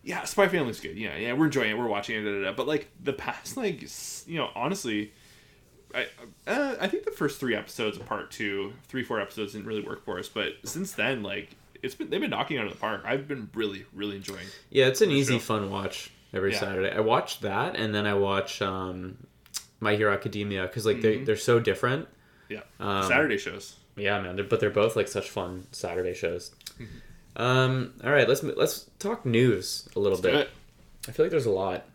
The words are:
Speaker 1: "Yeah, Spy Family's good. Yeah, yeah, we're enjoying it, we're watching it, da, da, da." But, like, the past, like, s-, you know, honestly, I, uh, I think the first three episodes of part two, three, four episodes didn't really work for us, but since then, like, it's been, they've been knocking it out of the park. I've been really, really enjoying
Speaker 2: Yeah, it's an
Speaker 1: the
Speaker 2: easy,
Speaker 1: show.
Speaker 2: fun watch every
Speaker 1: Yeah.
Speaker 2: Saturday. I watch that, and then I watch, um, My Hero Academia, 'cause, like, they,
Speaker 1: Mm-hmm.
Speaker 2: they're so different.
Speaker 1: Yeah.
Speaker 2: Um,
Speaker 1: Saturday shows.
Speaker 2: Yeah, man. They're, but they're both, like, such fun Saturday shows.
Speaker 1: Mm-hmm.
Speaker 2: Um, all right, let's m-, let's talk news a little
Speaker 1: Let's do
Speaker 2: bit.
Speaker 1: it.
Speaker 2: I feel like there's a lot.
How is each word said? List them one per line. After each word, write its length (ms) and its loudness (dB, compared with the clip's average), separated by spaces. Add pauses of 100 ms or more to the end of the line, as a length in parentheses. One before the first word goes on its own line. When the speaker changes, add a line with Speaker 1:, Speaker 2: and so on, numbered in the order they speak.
Speaker 1:
"Yeah, 220 -6
Spy 240 6
Family's 320 0
good. 160 -10
Yeah, 220 -6
yeah, 160 -2
we're 120 6
enjoying 240 2
it, 80 0
we're 80 0
watching 300 -2
it, 60 -2
da, 160 0
da, 120 -2
da." 60 -8
But, 100 -2
like, 220 -2 (140)
the 100 -2
past, 460 -8
like, 240 -4
s-, 440 -12
you 120 -6
know, 160 -2
honestly, 580 -2 (800)
I, 140 -4 (400)
uh, 340 0
I 60 0
think 180 -2
the 60 -2
first 300 -2
three 160 2
episodes 400 -4
of 100 -12
part 240 -6
two, 440 -4 (120)
three, 160 -6
four 180 -2
episodes 340 -6
didn't 120 -10
really 160 -4
work 220 -10
for 160 -4
us, 80 -10
but 240 -2 (100)
since 300 -6
then, 320 0
like, 320 -8 (260)
it's 140 -6
been, 140 -8
they've 100 -2
been 100 -2
knocking 280 -2
it 20 -2
out 80 -2
of 60 -6
the 40 -16
park. 260 -2
I've 220 -2
been 280 -8
really, 380 -4
really 220 -4
enjoying 320 -10 (240)
Speaker 2:
Yeah, 160 6
it's 140 2
an 80 8
Speaker 1:
the 80 4
Speaker 2:
easy, 180 4
Speaker 1:
show. 60 2
Speaker 2:
fun 280 -2
watch 440 -6 (200)
every 200 2
Speaker 1:
Yeah. 80 0
Speaker 2:
Saturday. 340 0
I 60 2
watch 400 2
that, 340 -2
and 180 -2
then 140 0
I 80 2
watch, 480 2
um, 540 -4 (640)
My 160 4
Hero 160 4
Academia, 560 -2
'cause, 180 -4
like, 140 4
they, 160 6
Speaker 1:
Mm-hmm. 80 -4
Speaker 2:
they're 120 2
so 220 4
different. 480 0 (420)
Speaker 1:
Yeah. 120 -8 (180)
Speaker 2:
Um, 300 0
Speaker 1:
Saturday 300 4
shows. 360 -8 (220)
Speaker 2:
Yeah, 240 2
man. 160 -6
They're, 80 -2
but 160 2
they're 100 4
both, 240 4
like, 140 2
such 220 -4
fun 420 -6
Saturday 420 -2
shows. 380 -4 (280)
Speaker 1:
Mm-hmm. 640 -12
Speaker 2:
Um, 520 2 (100)
all 80 0
right, 160 8
let's 160 4
m-, 120 -2
let's 420 0
talk 280 -4
news 680 4
a 20 0
little 200 4
Speaker 1:
Let's 40 -2
do 100 6
Speaker 2:
bit. 100 6
Speaker 1:
it. 80 -2 (580)
Speaker 2:
I 40 -14
feel 120 2
like 60 0
there's 160 2
a 40 4
lot. 440 -2